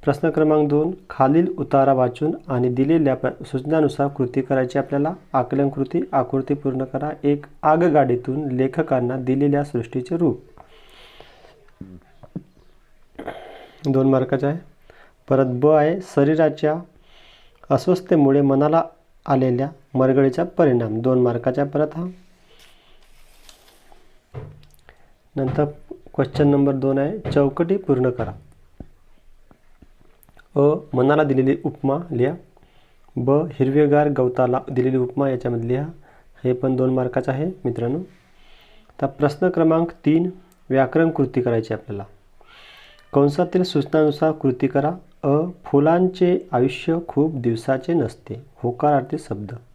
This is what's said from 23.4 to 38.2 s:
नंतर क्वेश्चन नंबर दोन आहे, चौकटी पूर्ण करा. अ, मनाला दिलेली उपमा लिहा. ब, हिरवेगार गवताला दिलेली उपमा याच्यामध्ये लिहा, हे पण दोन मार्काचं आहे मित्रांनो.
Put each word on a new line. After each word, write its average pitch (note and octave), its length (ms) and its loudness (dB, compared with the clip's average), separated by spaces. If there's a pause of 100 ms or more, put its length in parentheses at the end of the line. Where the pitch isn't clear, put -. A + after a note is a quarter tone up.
नंतर C#3+ 280 -2 (500)
क्वेश्चन C#3+ 340 0
नंबर C#3 240 4
दोन C3+ 260 0
आहे, E3 320 -4
चौकटी D#3 460 0
पूर्ण C3 340 0
करा. A2 220 -6 (2250)
अ, C#3 40 2 (340)
मनाला C#3 300 4
दिलेली C3+ 400 2
उपमा D3 340 -2 (120)
लिहा. C3 240 0 (840)
ब, C3 140 -2
हिरवेगार D3 800 2
गवताला B2+ 520 0 (100)
दिलेली C3 260 0
उपमा C3 340 0
याच्यामध्ये A#2+ 380 -4
लिहा, C3+ 180 -2 (580)
हे B2+ 80 2
पण C3 240 0
दोन C3 180 0
मार्काचं B2+ 380 -2
आहे C#3+ 140 -4 (180)
मित्रांनो. A#2+ 340 -4 (1040)